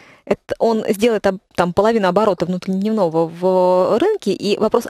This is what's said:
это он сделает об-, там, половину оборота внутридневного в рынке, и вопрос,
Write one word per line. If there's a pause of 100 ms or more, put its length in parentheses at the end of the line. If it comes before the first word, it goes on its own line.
(260)
это
он
сделает
об-, (160)
там,
половину
оборота
внутридневного
в
рынке,
и
вопрос,